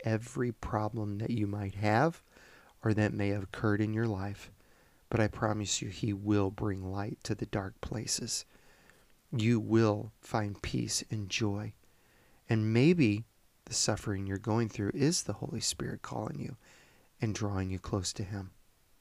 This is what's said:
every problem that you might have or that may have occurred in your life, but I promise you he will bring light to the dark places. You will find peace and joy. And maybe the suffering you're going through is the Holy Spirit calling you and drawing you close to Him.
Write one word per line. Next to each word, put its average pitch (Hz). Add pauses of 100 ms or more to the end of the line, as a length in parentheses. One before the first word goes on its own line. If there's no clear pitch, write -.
every 120
problem 107
that 117
you 113
might 101
have 110 (600)
or 110
that 104
may 101
have 101
occurred 104
in 107
your 113
life, 101 (580)
but 110
I 107
promise 107
you 110
he 104
will 101
bring 101
light 98
to 107
the 107
dark 98
places. - (840)
You 117
will 107
find 104
peace -
and 104
joy. 107 (760)
And 110
maybe 120 (400)
the -
suffering 98
you're 98
going 110
through 101
is 147
the 107
Holy -
Spirit -
calling -
you - (640)
and 107
drawing 95
you 92
close -
to 107
Him. 95 (500)